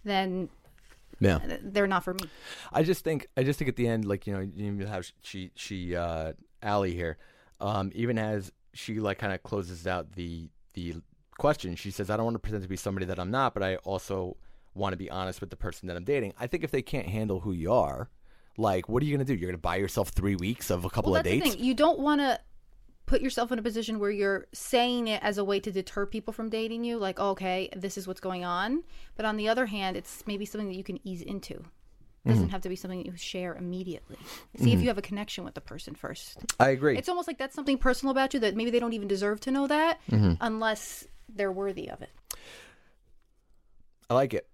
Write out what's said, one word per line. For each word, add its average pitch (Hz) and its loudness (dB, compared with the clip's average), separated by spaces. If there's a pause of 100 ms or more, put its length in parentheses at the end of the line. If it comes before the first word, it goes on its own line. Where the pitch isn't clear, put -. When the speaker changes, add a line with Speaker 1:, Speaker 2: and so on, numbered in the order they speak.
Speaker 1:
then 190 0 (680)
Speaker 2:
Yeah. 90 6
Speaker 1:
th-, - -4
they're 202 2
not 185 2
for 180 -4
me. 185 -4 (500)
Speaker 2:
I 156 4
just 170 2
think, 156 0 (100)
I 131 4
just 139 2
think 139 0
at - -4
the 120 2
end, 113 2
like, 98 -2
you 101 -2
know, 98 -2
you 98 -4
know 101 -4
how 98 -4
sh-, - -12
she, 92 -10
she, 87 -6
uh, 80 -2 (280)
Allie 101 2
here, 85 -2 (440)
um, 101 0
even 117 0
as 107 -2 (220)
she, 110 -6
like, 101 0
kinda 98 -2
closes 90 -6
out 90 -4
the, 85 -8 (240)
the 85 -6 (420)
question, 143 2
she - -8
says, 98 -4
"I 107 2
don't 113 2
wanna 117 0
pretend 107 -4
to 90 -10
be 95 -2
somebody 98 -2
that 87 -4
I'm 92 -4
not, 127 2
but 101 0
I 95 0
also 95 -4 (380)
wanna 95 -2
be 92 -8
honest 92 -4
with 92 -8
the 90 -12
person - -6
that 87 -4
I'm 87 -8
dating." 120 0
I 123 -6
think 165 -2
if - -4
they 131 2
can't 120 -4
handle 101 0
who 95 -2
you 85 0
are, 78 2 (480)
like, 98 2
what 120 4
are 151 2
you 147 2
gonna 135 2
do? 135 0
You're 90 -2
gonna 90 -4
buy 87 0
yourself 98 0
three 101 2
weeks 95 -2
of 90 2
a 90 -2
couple 104 2
Speaker 1:
Well, - 6
Speaker 2:
of - -2
Speaker 1:
that's 92 4
the 123 4
Speaker 2:
dates? 254 -2
Speaker 1:
thing. 233 -6
You 254 4
don't 294 6
wanna 285 4 (680)
put 254 6
yourself 240 0
in 240 0
a 220 -2
position 220 -2
where 202 2
you're 196 0
saying 240 2
it 214 -2
as 202 0
a 202 0
way 196 2
to 208 -4
deter 190 -2
people 214 -6
from 226 -6
dating 226 -2
you, 233 -2
like, 190 -2
"Okay, 190 0
this 190 -6
is 185 -8
what's 185 -8
going 180 -4
on." 202 0 (320)
But 220 -4
on 214 0
the 214 0
other 240 4
hand, 196 -2
it's - -10
maybe 208 -2
something 208 -6
that 185 -6
you 196 -8
can - -6
ease 185 -6
into. - -8 (720)
It - 6
doesn't 113 8
Speaker 2:
Mm-hmm. 82 4
Speaker 1:
have 190 0
to 185 -2
be 185 -2
something 185 -8
that - -10
you 180 -10
share 180 -6
immediately. 180 -6
See - -16 (300)
if - -2 (120)
Speaker 2:
Mm-hmm. 90 8
Speaker 1:
you 85 6
have 202 2
a 196 -2
connection - -6
with - -10
the - -10
person - -12
first. - -12 (220)
Speaker 2:
I 135 10
agree. 135 4
Speaker 1:
It's 262 -2
almost 349 -2
like 277 -6
that's 269 -6
something 277 2
personal 262 2
about 269 2
you 262 2
that 208 2
maybe 233 0
they 240 6
don't 233 -2
even 202 -4
deserve 202 0
to 262 -2
know 277 2
that 311 4 (100)
Speaker 2:
Mm-hmm. 175 8
Speaker 1:
unless 220 -2 (260)
they're 202 0
worthy 196 -4
of - -10
it. - -14 (2000)
Speaker 2:
I 123 4
like 131 6
it. - -2